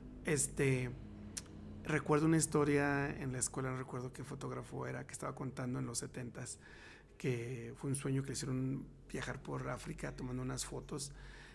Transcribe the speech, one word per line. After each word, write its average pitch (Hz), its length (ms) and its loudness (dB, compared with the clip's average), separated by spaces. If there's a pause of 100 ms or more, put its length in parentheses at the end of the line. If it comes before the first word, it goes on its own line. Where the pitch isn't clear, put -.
(260)
Este, 135 640 4 (920)
recuerdo 151 420 6
una 160 120 10
historia 143 680 6 (140)
en 131 120 0
la 127 60 -2
escuela, 131 300 0
no 131 80 0
recuerdo 127 340 -4
qué 143 120 -10
fotógrafo 127 640 -6
era, 131 180 -4
que - 80 -12
estaba 143 220 -4
contando 131 440 -2
en 127 60 0
los 120 140 -2
setentas, 123 580 -6 (640)
que 120 580 -2
fue 139 140 -2
un 135 40 2
sueño 135 280 2
que 135 60 -4
le 131 40 -4
hicieron 131 520 0 (260)
viajar 131 320 -4
por 135 260 -2
África 139 460 -4
tomando 127 260 -2
unas 127 240 -2
fotos 139 460 -6 (440)